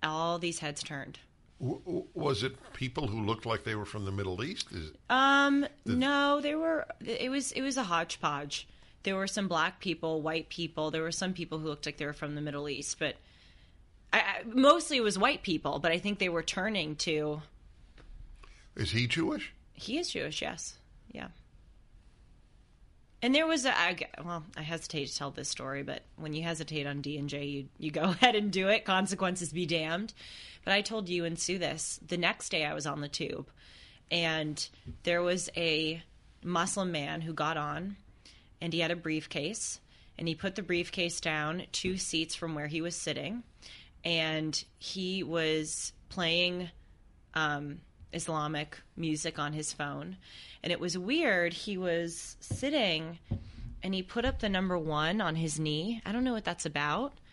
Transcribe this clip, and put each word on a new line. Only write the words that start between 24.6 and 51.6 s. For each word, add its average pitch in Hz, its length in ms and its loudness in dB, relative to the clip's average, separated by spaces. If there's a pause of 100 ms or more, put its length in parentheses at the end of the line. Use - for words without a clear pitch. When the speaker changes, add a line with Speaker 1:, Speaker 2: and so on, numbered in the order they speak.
Speaker 1:
hesitate 160 460 -4
to - 100 -8
tell 139 140 -4
this - 180 -8
story, 135 320 -6
but 139 220 -6 (140)
when 156 160 -6
you 160 100 -2
hesitate 156 420 -4
on 143 160 -4
D 143 160 -4
and 143 120 -4
J, 143 160 -4
you, 139 200 -4 (140)
you 156 120 -4
go 156 120 0
<laughs> - 0 -
ahead 214 320 6
and 208 160 2
do 190 160 2
it. 214 180 6
Consequences 185 680 2
be 175 140 0
damned. 165 480 0 (500)
But 190 100 4
I 202 80 6
told 208 280 -2
you 175 160 2
and 165 140 -2
Sue 185 180 0
this. 160 480 -2
The 175 120 0
next 175 320 0
day 156 160 2
I 151 80 0
was 151 120 -4
on 147 160 -2
the 143 60 -4
tube, - 400 -4 (640)
and 160 560 0 (360)
there 175 180 4
was 180 340 2
a 160 480 0 (400)
Muslim 180 480 0
man 156 300 -2
who 160 120 -4
got 156 240 0
on, 151 380 -4 (640)
and 170 140 -2
he 165 80 0
had 160 100 2
a 175 60 2
briefcase, 160 840 -4 (380)
and 165 100 -2
he 160 80 0
put 190 200 -2
the 214 60 -4
briefcase 170 600 0
down 156 500 0
two 185 260 -2
seats 160 380 0
from 165 180 -4
where 151 140 -2
he 156 140 -2
was 170 160 -2
sitting, 165 460 -4 (600)
and 160 580 0 (160)
he 190 460 -2
was 156 720 0 (160)
playing, 180 600 2 (640)
um, 147 460 0 (340)
Islamic 151 680 -2 (180)
music 160 420 -2
on 147 140 -2
his 151 200 -4
phone. 147 440 -6 (460)
And 175 100 0
it - 80 0
was 175 160 -2
weird. 190 560 2
He 196 240 -4